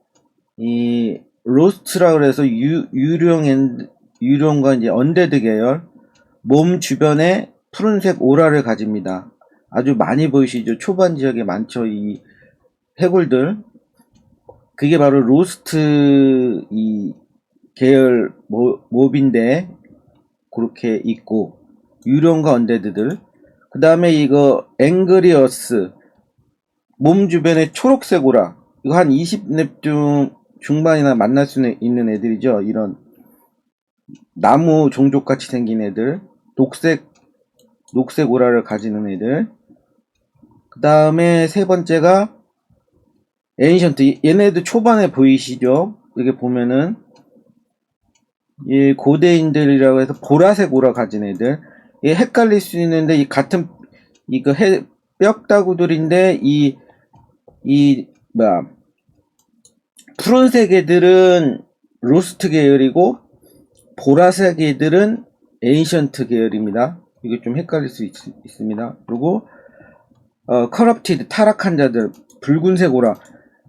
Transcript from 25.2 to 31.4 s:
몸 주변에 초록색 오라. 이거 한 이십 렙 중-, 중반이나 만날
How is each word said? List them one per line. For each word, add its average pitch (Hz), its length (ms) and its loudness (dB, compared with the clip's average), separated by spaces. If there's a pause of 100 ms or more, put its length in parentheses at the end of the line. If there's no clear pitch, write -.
몸 180 300 2
주변에 160 440 0
초록색 254 540 0
오라. 113 300 2 (280)
이거 143 120 -2
한 175 160 2
이십 170 380 -2
렙 151 320 -4
중-, 147 540 -2 (260)
중반이나 151 540 0
만날 131 320 0